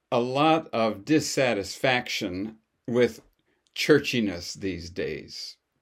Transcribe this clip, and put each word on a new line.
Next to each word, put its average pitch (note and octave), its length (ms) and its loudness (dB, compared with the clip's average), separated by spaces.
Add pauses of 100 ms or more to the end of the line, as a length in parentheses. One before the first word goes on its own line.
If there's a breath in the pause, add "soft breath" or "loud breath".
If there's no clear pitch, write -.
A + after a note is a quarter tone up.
(120)
a B2 80 4
lot D3+ 500 2
of A2+ 360 -2
dissatisfaction A#2 1500 0 (300)
with A#2+ 360 2 (520)
churchiness G#2+ 800 0
these F2 380 -8
days. - 680 -8 (260)